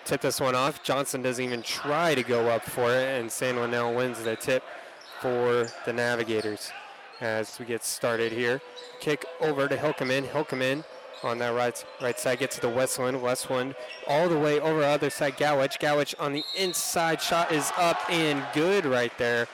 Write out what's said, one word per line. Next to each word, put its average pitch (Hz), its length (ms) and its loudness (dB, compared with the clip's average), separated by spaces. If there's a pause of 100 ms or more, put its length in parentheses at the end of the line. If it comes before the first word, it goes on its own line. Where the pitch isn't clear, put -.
tip 147 160 0
this 139 200 0
one 127 140 2
off. 135 300 0
Johnson 135 380 0
doesn't 127 220 0
even 123 160 -4
try 151 540 0
to 127 80 2
go 117 280 2
up 113 120 2
for 123 320 2
it, 131 240 2
and 117 100 -4
Sandlinell 120 680 0
wins 123 260 -2
the 113 140 0
tip 131 260 0 (580)
for 120 460 2 (200)
the 120 60 -2
Navigators. 113 760 0 (500)
As 110 380 -2
we 123 60 -10
get 113 180 -4
started 117 480 0
here, 123 300 0 (400)
kick 151 260 -2 (140)
over 143 260 2
to 139 100 0
Hilkeman. 135 520 0
Hilkeman 139 560 -2 (400)
on 120 140 0
that 120 140 0
right, 120 320 0 (160)
right 123 200 -2
side, 127 180 0
gets 131 160 -2
to - 60 -8
the 123 80 0
Westland. 127 520 0
Westland 127 540 -2 (320)
all 156 220 4
the 165 100 4
way 147 220 4
over 156 220 2
the 143 40 4
other 147 240 2
side, 139 260 -2
Gowich. 143 440 2
Gowich 147 400 2
on 143 120 -2
the 151 120 -4 (120)
inside, 165 640 0
shot 170 300 2
is 147 260 0
up 170 320 2
and 156 320 2 (140)
good 175 320 4
right 123 320 2
there 120 360 2